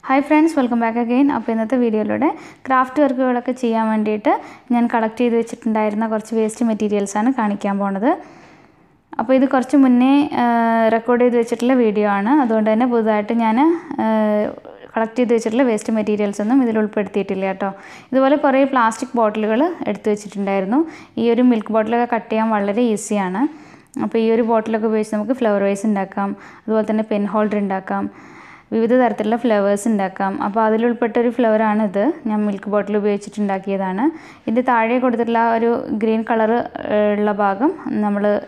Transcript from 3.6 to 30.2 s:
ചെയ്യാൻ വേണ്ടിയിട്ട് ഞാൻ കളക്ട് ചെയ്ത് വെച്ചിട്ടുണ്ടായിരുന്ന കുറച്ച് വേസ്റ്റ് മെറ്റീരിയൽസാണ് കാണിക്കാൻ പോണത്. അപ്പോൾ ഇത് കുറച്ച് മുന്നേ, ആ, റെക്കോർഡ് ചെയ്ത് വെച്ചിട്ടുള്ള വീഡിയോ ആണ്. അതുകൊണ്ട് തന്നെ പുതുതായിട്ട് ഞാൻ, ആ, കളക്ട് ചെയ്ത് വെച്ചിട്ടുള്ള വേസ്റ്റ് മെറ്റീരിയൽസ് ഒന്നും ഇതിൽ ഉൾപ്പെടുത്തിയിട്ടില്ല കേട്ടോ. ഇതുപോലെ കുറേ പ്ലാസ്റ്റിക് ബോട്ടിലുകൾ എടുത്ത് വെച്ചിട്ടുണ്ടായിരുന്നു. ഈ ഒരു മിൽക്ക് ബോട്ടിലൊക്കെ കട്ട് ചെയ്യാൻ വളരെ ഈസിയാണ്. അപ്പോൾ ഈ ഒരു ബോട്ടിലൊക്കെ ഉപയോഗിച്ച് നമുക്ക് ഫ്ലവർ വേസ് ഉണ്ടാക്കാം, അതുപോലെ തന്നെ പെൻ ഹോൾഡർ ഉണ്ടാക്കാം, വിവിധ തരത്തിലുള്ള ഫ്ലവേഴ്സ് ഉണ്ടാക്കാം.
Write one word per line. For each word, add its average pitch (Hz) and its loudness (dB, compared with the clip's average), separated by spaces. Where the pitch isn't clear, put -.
ചെയ്യാൻ 226 0
വേണ്ടിയിട്ട് 214 0
ഞാൻ 240 2
കളക്ട് 220 0
ചെയ്ത് 240 2
വെച്ചിട്ടുണ്ടായിരുന്ന 220 -2
കുറച്ച് 214 -4
വേസ്റ്റ് 220 -2
മെറ്റീരിയൽസാണ് 208 -2
കാണിക്കാൻ 202 -2
പോണത്. 196 -2
അപ്പോൾ 233 0
ഇത് 262 4
കുറച്ച് 262 0
മുന്നേ, 254 4
ആ, 240 2
റെക്കോർഡ് 240 0
ചെയ്ത് 240 2
വെച്ചിട്ടുള്ള 240 0
വീഡിയോ 208 2
ആണ്. 196 -2
അതുകൊണ്ട് 220 2
തന്നെ 240 2
പുതുതായിട്ട് 220 0
ഞാൻ, 220 2
ആ, - 0
കളക്ട് 220 -2
ചെയ്ത് 240 2
വെച്ചിട്ടുള്ള 226 0
വേസ്റ്റ് 214 -2
മെറ്റീരിയൽസ് 208 -2
ഒന്നും 262 2
ഇതിൽ 220 0
ഉൾപ്പെടുത്തിയിട്ടില്ല 196 -2
കേട്ടോ. 190 -4
ഇതുപോലെ 269 4
കുറേ 269 4
പ്ലാസ്റ്റിക് 233 0
ബോട്ടിലുകൾ 220 0
എടുത്ത് 208 -4
വെച്ചിട്ടുണ്ടായിരുന്നു. 202 -2
ഈ 226 0
ഒരു 233 2
മിൽക്ക് 214 -2
ബോട്ടിലൊക്കെ 233 0
കട്ട് - -6
ചെയ്യാൻ 220 0
വളരെ 208 0
ഈസിയാണ്. 202 -2
അപ്പോൾ 220 -2
ഈ 226 2
ഒരു 240 2
ബോട്ടിലൊക്കെ 220 0
ഉപയോഗിച്ച് 214 -2
നമുക്ക് 214 -4
ഫ്ലവർ 208 2
വേസ് 196 -4
ഉണ്ടാക്കാം, 196 -4
അതുപോലെ 214 0
തന്നെ 214 0
പെൻ 208 0
ഹോൾഡർ 208 0
ഉണ്ടാക്കാം, 196 -4
വിവിധ 226 2
തരത്തിലുള്ള 220 0
ഫ്ലവേഴ്സ് 202 2
ഉണ്ടാക്കാം. 196 -2